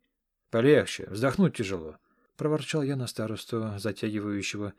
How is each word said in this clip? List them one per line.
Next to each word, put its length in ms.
«Полегче, 580
вздохнуть 460
тяжело», 420
проворчал 460
я 120
на 120
старосту, 720
затягивающего 1000